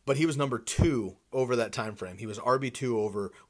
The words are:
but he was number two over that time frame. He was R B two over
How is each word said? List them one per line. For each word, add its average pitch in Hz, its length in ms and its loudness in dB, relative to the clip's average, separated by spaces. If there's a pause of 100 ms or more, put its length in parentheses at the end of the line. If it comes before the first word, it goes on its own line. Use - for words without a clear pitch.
but 135 100 2
he 151 100 4
was 151 120 0
number 135 220 0
two 120 580 2 (160)
over 127 240 2
that 110 160 0
time 110 220 -6
frame. 92 240 -10
He 113 60 -10
was 107 140 -8
R 123 180 4
B 135 140 -4
two 123 260 -2
over 104 360 -2 (160)